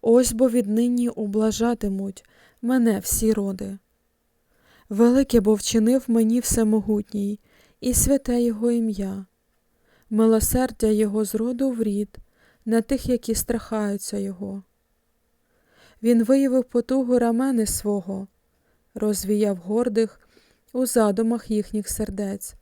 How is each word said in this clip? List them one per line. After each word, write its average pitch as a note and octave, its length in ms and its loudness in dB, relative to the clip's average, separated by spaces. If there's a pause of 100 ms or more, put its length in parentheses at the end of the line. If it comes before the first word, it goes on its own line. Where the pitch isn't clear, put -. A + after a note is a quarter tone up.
ось A#3+ 320 4
бо A#3+ 160 2
віднині A#3+ 600 0
ублажатимуть G#3+ 1160 -2 (380)
мене A#3 360 2
всі A3 340 -2
роди. G3 460 -6 (1080)
Велике A#3+ 520 4
бо G#3+ 140 4
вчинив A3+ 520 0
мені A3+ 340 2
Всемогутній, G#3 1000 -2 (400)
і B3+ 140 -4
святе C4+ 480 0
його A#3 280 0
ім'я. G3 560 -4 (840)
Милосердя A3 760 2
його G#3+ 380 2
з G3+ 100 -8
роду A#3+ 360 -2
в A#3 120 -4
рід G#3 360 -4 (460)
на A3+ 160 2
тих, B3+ 260 -4
які A#3+ 280 -2
страхаються G#3+ 840 -4
його. G3 440 -8 (1400)
Він A#3 220 4
виявив C4 400 4
потугу B3 540 0
рамени A#3 480 0
свого, G3 600 -4 (680)
розвіяв G#3 640 0
гордих G#3+ 640 -2 (520)
у B3+ 140 -2
задумах A3+ 640 0
їхніх G#3+ 380 -4
сердець. G3+ 720 -8